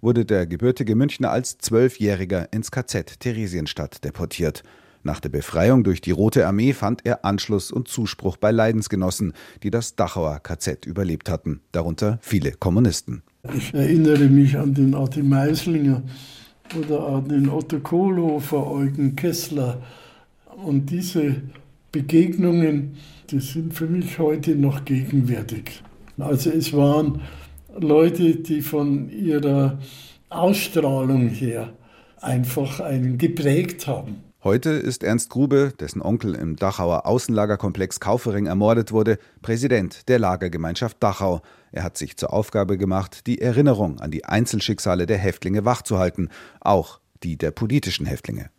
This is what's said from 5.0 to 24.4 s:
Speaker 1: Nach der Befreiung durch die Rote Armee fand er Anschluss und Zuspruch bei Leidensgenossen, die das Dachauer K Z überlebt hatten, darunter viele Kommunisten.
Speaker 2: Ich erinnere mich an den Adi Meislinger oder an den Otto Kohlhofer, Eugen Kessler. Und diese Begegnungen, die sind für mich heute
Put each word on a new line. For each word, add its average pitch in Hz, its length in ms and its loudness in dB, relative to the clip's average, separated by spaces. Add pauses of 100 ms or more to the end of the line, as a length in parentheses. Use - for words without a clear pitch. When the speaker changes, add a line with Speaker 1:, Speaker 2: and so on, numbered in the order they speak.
Speaker 1:
Nach - 180 -6
der 71 80 -6
Befreiung 90 560 2
durch 92 160 0
die 90 100 -2
Rote 95 340 4
Armee 107 280 2
fand 117 320 -4
er - 180 -2
Anschluss 98 480 0
und 123 160 -4
Zuspruch - 480 -4
bei 107 160 2
Leidensgenossen, 107 800 0 (320)
die 101 80 -2
das 117 240 -4
Dachauer 80 480 -2
K 85 160 -8
Z - 260 -6
überlebt 85 440 -4
hatten, 78 320 -4 (100)
darunter 87 500 -2
viele 71 300 -2
Kommunisten. 95 680 0 (340)
Speaker 2:
Ich - 180 -6
erinnere 151 520 4
mich 139 320 8
an 139 160 0
den 135 200 4
Adi 139 300 -2
Meislinger 139 800 2 (760)
oder 151 300 -2
an 135 220 -4
den 139 180 4
Otto 147 320 -2
Kohlhofer, 160 920 0
Eugen 139 460 0
Kessler. 139 680 -4 (840)
Und 139 240 0
diese 160 540 -2 (500)
Begegnungen, 160 1040 2 (320)
die 139 100 0
sind 165 340 -6
für 165 120 -6
mich 175 340 -2
heute 156 360 2